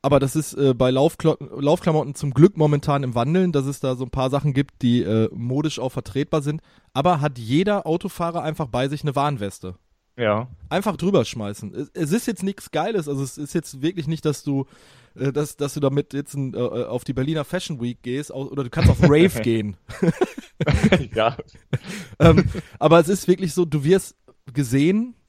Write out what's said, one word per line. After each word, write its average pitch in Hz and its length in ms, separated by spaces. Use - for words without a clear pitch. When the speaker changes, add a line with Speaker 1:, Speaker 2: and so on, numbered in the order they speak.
Speaker 1:
aber 139 180
das 135 160
ist, 156 180
äh, 135 220
bei 127 160
Laufklo-, 147 460
Laufklamotten 147 540
zum 143 220
Glück 165 220
momentan 147 440
im 127 140
Wandeln, 165 360
dass 139 140
es 139 140
da 131 160
so 123 100
ein 120 60
paar 131 180
Sachen 139 240
gibt, 139 300
die, 120 180
äh, 110 320
modisch 131 460
auch 127 100
vertretbar 147 540
sind. 151 180
Aber 151 280
hat 139 180
jeder 175 480
Autofahrer 170 560
einfach 156 240
bei 123 200
sich 139 140
eine 143 140
Warnweste? 110 580
Speaker 2:
Ja. 110 320
Speaker 1:
Einfach 185 260
drüber 170 300
schmeißen. 104 480
Es, 143 220
es 156 160
ist 233 160
jetzt 220 160
nichts 196 260
Geiles, 170 400
also 139 140
es 135 160
ist 147 160
jetzt 139 260
wirklich 165 260
nicht, 160 180
dass 151 180
du, 139 240
äh, 135 180
dass, 147 240
dass 143 160
du 160 60
damit 139 340
jetzt 143 220
ein, 135 180
äh, - 60
auf 120 440
die 139 100
Berliner 143 300
Fashion 160 380
Week 120 220
gehst, 131 280
au-, 135 140
oder 139 180
du 120 60
kannst - 220
auf - 100
Rave 156 400
Speaker 2:
<laughs> - 0
Speaker 1:
gehen. 110 340
<laughs> - 140
Speaker 2:
Ja. 110 220
Speaker 1:
Ähm, 165 260
aber 156 200
es 160 100
ist 190 180
wirklich 180 260
so, 180 120
du 147 180
wirst 180 320
gesehen 147 600